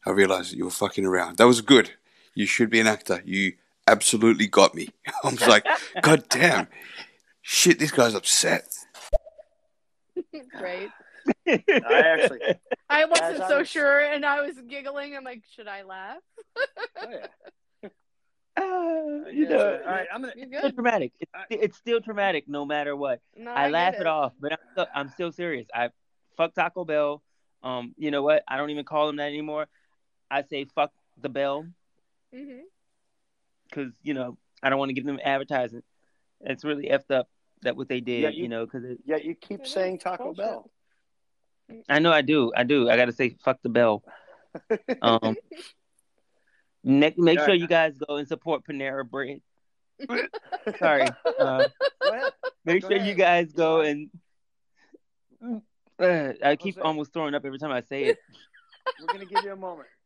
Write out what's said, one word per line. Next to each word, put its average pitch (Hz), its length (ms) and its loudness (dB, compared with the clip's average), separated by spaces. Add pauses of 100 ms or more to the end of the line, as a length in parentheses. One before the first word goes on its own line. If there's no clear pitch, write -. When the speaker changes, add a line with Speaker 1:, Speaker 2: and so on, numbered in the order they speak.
Speaker 1:
I 95 60 -2
realized 95 420 2
that - 60 -10
you 90 60 -2
were 90 60 -6
fucking 98 360 -2
around. 90 320 0
That 113 80 10
was 120 160 6
good. 113 300 6 (420)
You 107 120 0
should 117 220 2
be 113 120 4
an 110 60 6
actor. 101 380 0
You 95 300 -2 (340)
absolutely 110 600 6
got 98 260 6
me. - 160 -10 (160)
<laughs> - 180 -8
I - 60 0
was - 180 0
like, 107 180 8 (360)
"God 156 260 6
damn. 160 400 2 (720)
Shit, - 380 4
this 151 120 0
guy's 117 240 4
upset." - 540 0 (1500)
Speaker 2:
<laughs> 359 120 -10 (320)
Right. 185 300 -10 (560)
Speaker 3:
I 277 540 2
actually, 269 400 4 (500)
Speaker 2:
I 302 160 4
wasn't 330 280 2
Speaker 3:
as 294 60 -4
I 277 80 -4
Speaker 2:
so 285 100 2
Speaker 3:
was 330 100 -2
Speaker 2:
sure, 285 320 2
and 294 260 -2
I 285 160 0
was 285 140 -8 (120)
giggling. 285 480 -10
I'm 269 80 -16
like, 247 180 -16 (120)
"Should 214 140 -18
I 196 140 -12
laugh?" 190 360 -16 (380)
<laughs> - 0 - (400)
Speaker 3:
Oh, - 140 -14
yeah. - 800 -20 (680)
Speaker 4:
Uh, 330 720 -6
you 294 140 -2
Speaker 3:
Yeah, - 40 -6
Speaker 4:
know, 311 100 2
Speaker 3:
sure. 208 260 0
All 175 60 -8
right, 185 220 -4
I'm 226 100 -10
gonna 247 140 -14
Speaker 2:
You're 247 100 -18
Speaker 4:
it's 254 120 -14
still 277 120 -4
Speaker 2:
good. 269 40 -16
Speaker 4:
traumatic. 226 460 -2
It's, - 140 -14
Speaker 3:
I 185 160 -14
Speaker 4:
it's 214 280 -4
still 233 220 -2
traumatic 196 480 -4
no 143 160 -6
matter 147 320 -4
what. 139 240 -4 (160)
Speaker 2:
No, 233 160 -16
Speaker 4:
I 143 140 0
Speaker 2:
I 143 40 0
Speaker 4:
laugh 175 220 2
Speaker 2:
get - 100 -8
Speaker 4:
it - 20 -4
Speaker 2:
it. - 40 0
Speaker 4:
off, 151 320 -2
but 147 120 -6
I'm 160 60 -8 (180)
so, 180 180 -2
I'm 139 140 -6
still 170 240 -8
serious. 156 420 -8
I 120 160 -2 (460)
fuck 165 180 -2
Taco 175 300 -4
Bell. 147 380 -2 (400)
Um, 123 340 -8
you 151 140 -4
know 143 120 -2
what? 151 260 2
I 135 80 -4
don't 147 140 -4
even 147 140 -8
call 151 220 0
them 147 100 -6
that 147 120 -6
anymore. 151 380 -8 (640)
I 139 120 -2
say, 139 240 -8
"Fuck 151 260 -2 (280)
the 139 100 -8
Bell." 139 340 -4 (720)
Speaker 2:
Mm-hmm. 262 260 -18 (1120)
Speaker 4:
'Cause, 135 180 -8 (120)
you 147 120 -6
know, 123 220 -8 (260)
I 135 80 2
don't 135 80 2
wanna 135 160 -2
give 131 120 -6
them 139 180 -6
advertising. 135 580 -2 (600)
It's 135 220 -8
really 143 240 -4
effed 135 220 0
up 131 180 0 (340)
that 123 140 -4
what 131 120 -10
they 127 120 -4
did, 120 220 -4
Speaker 3:
Yeah, 151 60 0
you - 140 -6
Speaker 4:
you 123 60 -6
know, 113 180 -6
'cause 120 180 -12
it 123 220 -12
Speaker 3:
yeah, 156 100 -2
you 151 180 -6
keep - 260 -14
Speaker 2:
It 180 80 -14
Speaker 3:
saying 185 280 -4
Speaker 2:
is - 60 -16
Speaker 3:
Taco 185 220 -8
Speaker 2:
bullshit. 262 200 -8
Speaker 3:
Bell. 208 260 -10 (1000)
Speaker 2:
Mm. - 160 -20
Speaker 4:
I 147 100 2
know 170 140 4
I 156 80 4
do. 135 340 2
I 123 100 2
do. 123 260 2
I 117 80 6
gotta 123 140 4
say, 127 180 -2 (120)
"Fuck 131 200 -2
the 120 80 -6
Bell." 113 340 2 (500)
Speaker 3:
<laughs> - 460 -6
Speaker 4:
Um, 117 340 2 (1500)
ne-, 139 340 4
make 170 220 4
Speaker 3:
All 151 80 2
Speaker 4:
sure 190 80 4
Speaker 3:
right. 180 60 4
Speaker 4:
you 170 60 -4
guys 160 300 2
go 147 200 -8
and 143 120 -6
support 151 380 -6
Panera 135 420 -8
Bread. 139 320 -8 (580)
Speaker 2:
<laughs> 285 800 -8
Speaker 4:
Sorry. 151 300 2 (300)
Uh, 135 260 2 (380)
Speaker 3:
Go 571 80 2
ahead. 523 220 -4 (340)
Speaker 4:
make 180 160 2
Speaker 3:
Go 190 80 -12
Speaker 4:
sure 196 80 2
you 196 40 0
Speaker 3:
ahead. 202 140 -2
Speaker 4:
guys 175 360 4
go 160 240 2
Speaker 3:
Go 165 40 4
ahead. 151 160 0 (1400)
Speaker 4:
and, 226 220 -8 (360)
uh, 165 340 2 (140)
I 147 100 4
keep - 180 -8
Speaker 3:
Jose. 185 120 -14
Speaker 4:
almost 151 280 -4
throwing 151 200 -4
up 139 120 -4
every 135 120 -10
time 151 140 -8
I 127 80 -2
say 139 240 -6
it. - 140 2 (840)
Speaker 3:
We're 320 60 -12
gonna - 180 -6
give - 180 -4
you 202 100 -10
a 392 40 -12
moment. 180 320 -14 (180)